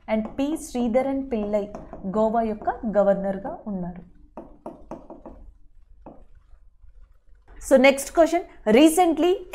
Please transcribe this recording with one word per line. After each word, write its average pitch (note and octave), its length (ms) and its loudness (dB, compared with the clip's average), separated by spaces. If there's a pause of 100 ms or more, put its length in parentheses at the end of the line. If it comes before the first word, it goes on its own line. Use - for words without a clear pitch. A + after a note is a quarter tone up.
(140)
And A3 140 -2
పి C#4+ 300 -4
శ్రీధరన్ C4 720 -2
పిల్లై G#3 380 -2 (380)
గోవా A3 340 0
యొక్క G#3+ 280 -4 (280)
గవర్నర్గా G3 600 0 (100)
ఉన్నారు. F3 500 -10 (3500)
So C4 120 6
నెక్స్ట్ C4+ 300 4
క్వశ్చన్, E4 320 2 (260)
recently D#4+ 640 4 (220)